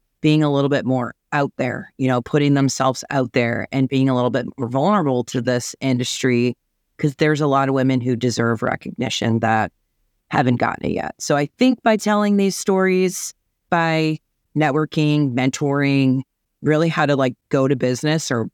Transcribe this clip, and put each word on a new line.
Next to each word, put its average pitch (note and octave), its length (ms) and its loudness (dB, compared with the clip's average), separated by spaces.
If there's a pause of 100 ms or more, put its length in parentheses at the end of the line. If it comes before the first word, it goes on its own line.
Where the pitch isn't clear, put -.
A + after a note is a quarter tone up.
(200)
being D#3 240 4
a D3 80 2
little C#3 180 2
bit C3+ 160 0
more B2 300 -2 (160)
out C#3+ 240 -2
there, - 420 -6
you C3 120 0
know, B2 120 0
putting C#3+ 320 2
themselves C3+ 580 0
out C3+ 200 -2
there A#2 400 -2
and C3+ 160 0
being C3+ 220 2
a B2+ 60 2
little B2 140 2
bit A#2+ 160 -2 (120)
more A#2+ 100 -6
vulnerable C#3 560 0
to B2+ 180 -4
this B2 380 -2
industry, B2 800 0 (400)
'cause C#3+ 180 -2
there's D3+ 260 0
a D3+ 60 0
lot C3+ 220 2
of C3+ 60 0
women C3 260 2
who B2 160 -2
deserve A#2 440 0
recognition - 760 -2
that A2 320 0 (580)
haven't B2+ 260 2
gotten - 280 -4
it D#2+ 80 -2
yet. - 280 -6
So D3 180 0
I C#3+ 100 -2 (120)
think B3+ 240 2
by A3 140 4
telling G#3 400 0
these G3 180 2
stories, F#3 760 0 (380)
by D#3+ 480 0 (400)
networking, D3+ 720 2
mentoring, C3+ 920 0 (400)
really D#3 260 2
how D#3 160 0
to, C#3+ 100 2
like, C3 200 0 (140)
go C3+ 180 2
to C#3 80 2
business C3 560 -2
or A#2 220 -2